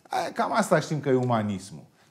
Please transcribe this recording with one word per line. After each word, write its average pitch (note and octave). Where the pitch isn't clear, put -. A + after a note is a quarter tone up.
Aia, -
cam -
asta G3
știm D3
că C#3+
e C3
umanismul. A2